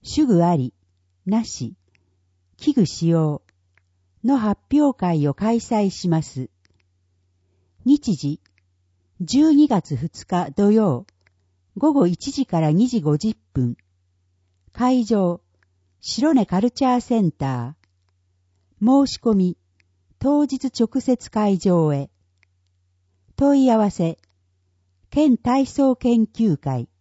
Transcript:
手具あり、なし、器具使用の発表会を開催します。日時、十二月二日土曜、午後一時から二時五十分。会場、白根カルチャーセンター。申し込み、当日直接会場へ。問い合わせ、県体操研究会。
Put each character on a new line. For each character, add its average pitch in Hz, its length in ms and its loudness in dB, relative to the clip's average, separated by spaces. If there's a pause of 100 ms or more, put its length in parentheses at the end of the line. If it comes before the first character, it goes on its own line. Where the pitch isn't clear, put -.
手 - 220 -2
具 175 200 4
あ 175 100 2
り、 127 180 -4 (520)
な 220 200 -2
し、 127 300 -12 (800)
器 294 160 -2
具 208 120 2
使 - 220 -4
用 160 340 0 (800)
の 269 140 2
発 214 240 -2 (120)
表 285 240 2
会 160 300 0
を 139 60 -2
開 226 240 -2
催 214 320 -2
し 180 200 -6
ま 160 120 0
す。 131 280 -10 (1400)
日 247 300 2
時、 147 260 -6 (800)
十 294 320 2
二 294 140 6
月 190 280 -2
二 143 300 -10
日 175 260 -4
土 202 200 2
曜、 202 360 2 (680)
午 294 160 2
後 247 140 4
一 180 240 -4
時 269 140 -4
か 170 140 -2
ら 156 120 2
二 202 160 2
時 240 140 -2
五 151 160 0
十 220 180 -4 (180)
分。 123 240 -2 (960)
会 247 320 0
場、 196 360 -2 (600)
白 294 320 -2
根 233 120 2
カ 180 140 -2
ル 240 120 0
チ - 140 -4
ャ 247 120 0
ー 233 40 -2
セ 226 200 -2
ン 170 100 0
タ 127 460 -8 (1040)
ー。 269 240 4
申 - 20 -6
し - 100 -8
込 226 160 0
み、 185 240 0 (600)
当 294 260 2
日 269 200 -6
直 247 360 -2
接 - 300 -4
会 208 260 0
場 165 360 2
へ。 139 160 -6 (1300)
問 277 280 2
い 254 80 4
合 226 60 2
わ 208 140 0
せ、 165 260 -4 (920)
県 285 280 2
体 262 280 0
操 262 300 0
研 233 300 0
究 202 320 -2
会。 127 320 -6 (120)